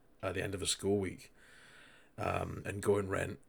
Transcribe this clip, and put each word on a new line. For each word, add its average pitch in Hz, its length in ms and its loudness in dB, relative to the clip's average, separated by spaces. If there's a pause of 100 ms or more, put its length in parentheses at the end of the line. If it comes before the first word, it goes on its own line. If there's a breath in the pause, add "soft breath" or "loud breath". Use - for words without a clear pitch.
(240)
at 95 100 0
the 92 100 -2
end 98 120 -2
of 92 80 -4
a 92 40 0
school 98 300 2
week, - 340 -4 (840 loud breath)
um, 90 480 -2
and 98 160 -4
go 101 160 6
and 98 120 0
rent 92 280 0 (120)